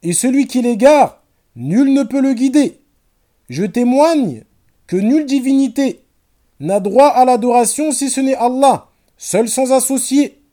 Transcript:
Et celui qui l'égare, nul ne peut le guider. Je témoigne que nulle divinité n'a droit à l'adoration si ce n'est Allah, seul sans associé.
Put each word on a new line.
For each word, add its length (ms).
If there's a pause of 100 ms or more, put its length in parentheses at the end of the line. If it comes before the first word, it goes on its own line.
Et 100
celui 340
qui 140
l'égare, 600 (340)
nul 380
ne 100
peut 180
le 120
guider. 460 (720)
Je 160
témoigne 760 (440)
que 80
nulle 300
divinité 760 (580)
n'a 200
droit 280
à 180
l'adoration 680
si 180
ce 120
n'est 140
Allah, 540 (280)
seul 320
sans 240
associé. 680 (120)